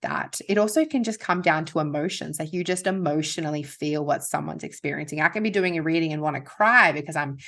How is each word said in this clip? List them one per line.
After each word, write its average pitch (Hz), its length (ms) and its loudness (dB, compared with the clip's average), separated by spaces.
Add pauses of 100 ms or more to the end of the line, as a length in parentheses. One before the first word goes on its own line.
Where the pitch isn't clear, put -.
that. - 460 -4
It 208 100 2
also 214 280 4
can 269 180 0
just 220 160 -4
come 180 220 -2
down 160 240 2
to 160 140 -2
emotions. 156 600 -2
Like, 160 140 -6
you 175 100 -2
just 180 240 -2
emotionally 156 760 -2
feel 147 420 -4
what 143 180 0
someone's - 400 -4
experiencing. 151 560 -6
I 156 80 4
can 214 160 0
be 220 60 0
doing 185 280 0
a 156 60 -2
reading 160 300 2
and 151 80 -4
wanna 147 200 -2
cry 208 520 6
because 151 240 -4
I'm 139 200 -4 (100)